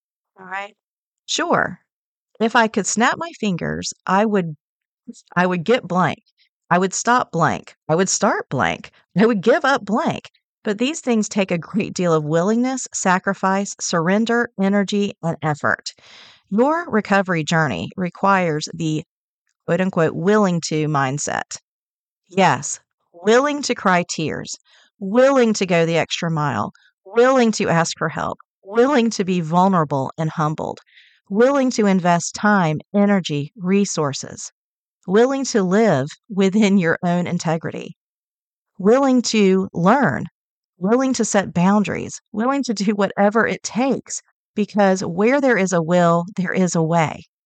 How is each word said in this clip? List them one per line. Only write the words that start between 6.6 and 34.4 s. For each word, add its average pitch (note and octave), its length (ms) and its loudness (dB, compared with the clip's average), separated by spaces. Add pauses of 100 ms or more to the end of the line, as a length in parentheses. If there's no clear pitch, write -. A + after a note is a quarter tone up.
I F3 80 4
would F#3 160 0
stop - 380 0
blank. D3 420 -2 (140)
I D#3 60 0
would F3+ 140 2
start C4+ 400 -2
blank. F#2+ 420 -4 (280)
I G#3+ 80 6
would A3+ 160 0
give C#4+ 220 2
up B3+ 200 0
blank. B3 460 -4 (340)
But G#3+ 140 -4
these C4+ 220 -2
things A3+ 280 0
take G3 220 -2
a F3 80 0
great - 360 -6
deal F3 180 0
of D#3 120 2
willingness, A3 680 0
sacrifice, F#3+ 880 -2
surrender, A3 720 0 (100)
energy, G3+ 600 0
and E3 200 -4
effort. D3 500 -6 (580)
Your D4+ 400 0
recovery F#3+ 520 0
journey D3+ 540 -2
requires F3+ 760 -2
the D#3 280 -4 (640)
quote E3+ 140 0
unquote, F#3 340 0
"willing F3+ 520 2
to" D#3 200 -2
mindset. C#3 720 -4 (720)
Yes, F3 520 0 (320)
willing B3 500 0
to A#3+ 120 -4
cry F3+ 340 0
tears, - 480 -8 (420)
willing A#3+ 560 2
to G3+ 120 -2
go E3+ 200 2
the E3 120 0
extra - 320 -4
mile, C#3+ 420 -4 (320)
willing A#3 480 2
to - 160 -2
ask E3 300 0
for D#3+ 100 -4
help, D3 300 -8 (240)
willing A#3 480 0
to G#3 140 -4
be F3+ 160 -2
vulnerable D#3+ 760 0
and D#3+ 120 -2
humbled, D#3 480 -4 (520)
willing B3+ 400 2
to G#3+ 160 0
invest F3 480 0
time, F#3 460 2 (140)
energy, F#3 640 0
resources, F3+ 920 -2 (560)